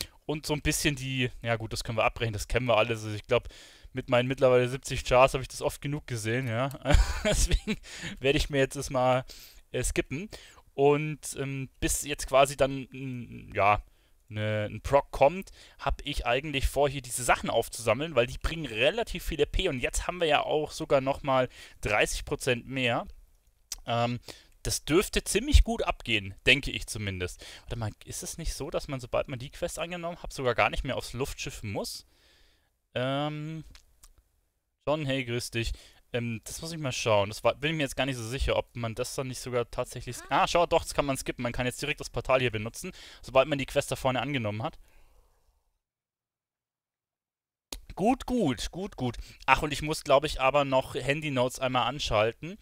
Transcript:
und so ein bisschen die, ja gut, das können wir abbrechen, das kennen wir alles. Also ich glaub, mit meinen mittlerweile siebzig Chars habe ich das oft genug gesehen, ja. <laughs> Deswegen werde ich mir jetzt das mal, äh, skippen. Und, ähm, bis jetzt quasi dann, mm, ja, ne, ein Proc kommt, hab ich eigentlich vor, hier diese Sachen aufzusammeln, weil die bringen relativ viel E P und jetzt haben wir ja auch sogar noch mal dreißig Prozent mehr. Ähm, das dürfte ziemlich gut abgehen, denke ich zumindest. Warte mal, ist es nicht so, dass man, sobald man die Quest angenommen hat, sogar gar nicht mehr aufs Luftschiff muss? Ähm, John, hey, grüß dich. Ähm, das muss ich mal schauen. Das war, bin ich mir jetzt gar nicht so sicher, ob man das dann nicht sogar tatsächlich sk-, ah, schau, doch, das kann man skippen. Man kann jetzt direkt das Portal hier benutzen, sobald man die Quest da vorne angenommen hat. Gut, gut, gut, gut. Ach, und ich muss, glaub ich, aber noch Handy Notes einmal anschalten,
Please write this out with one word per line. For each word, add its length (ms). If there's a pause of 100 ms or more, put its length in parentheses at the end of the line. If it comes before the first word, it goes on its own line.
(260)
und 200
so 60
ein 100
bisschen 360
die, 340 (100)
ja 140
gut, 160
das 140
können 120
wir 60
abbrechen, 300
das 160
kennen 160
wir 100
alles. 300
Also 100
ich 120
glaub, 200 (460)
mit 160
meinen 180
mittlerweile 400
siebzig 380
Chars 280
habe 80
ich 60
das 140
oft 200
genug 240
gesehen, 440
ja. 180 (160)
<laughs> 400
Deswegen 560 (400)
werde 180
ich 120
mir 80
jetzt 180
das 140
mal, 340 (480)
äh, 140
skippen. 440 (440)
Und, 680
ähm, 300 (100)
bis 240
jetzt 240
quasi 300
dann, 340
mm, 640
ja, 260 (460)
ne, 420
ein 120
Proc 300
kommt, 400 (280)
hab 240
ich 220
eigentlich 420
vor, 220
hier 120
diese 220
Sachen 260
aufzusammeln, 640
weil 120
die 100
bringen 280
relativ 580
viel 160
E 60
P 240
und 100
jetzt 280
haben 120
wir 80
ja 140
auch 300
sogar 280
noch 240
mal 240 (320)
dreißig 460
Prozent 420
mehr. 400 (800)
Ähm, 340 (440)
das 220
dürfte 380
ziemlich 400
gut 180
abgehen, 540 (100)
denke 240
ich 160
zumindest. 580 (180)
Warte 160
mal, 120 (160)
ist 160
es 160
nicht 160
so, 160
dass 180
man, 120
sobald 280
man 120
die 100
Quest 300
angenommen 420
hat, 120
sogar 200
gar 160
nicht 140
mehr 140
aufs 160
Luftschiff 500
muss? 420 (880)
Ähm, 720 (1200)
John, 200
hey, 180
grüß 240
dich. 220 (420)
Ähm, 300
das 180
muss 120
ich 40
mal 140
schauen. 380
Das 140
war, 120
bin 160
ich 60
mir 40
jetzt 140
gar 100
nicht 120
so 60
sicher, 320
ob 200
man 180
das 220
dann 140
nicht 100
sogar 320
tatsächlich 460
sk-, 120
ah, 160
schau, 220
doch, 160
das 100
kann 140
man 100
skippen. 240
Man 120
kann 120
jetzt 160
direkt 180
das 120
Portal 280
hier 120
benutzen, 400 (320)
sobald 240
man 100
die 80
Quest 240
da 60
vorne 260
angenommen 400
hat. 160 (3250)
Gut, 320
gut, 420
gut, 260
gut. 220 (300)
Ach, 160
und 100
ich 80
muss, 220
glaub 200
ich, 160
aber 260
noch 280
Handy 380
Notes 260
einmal 300
anschalten, 760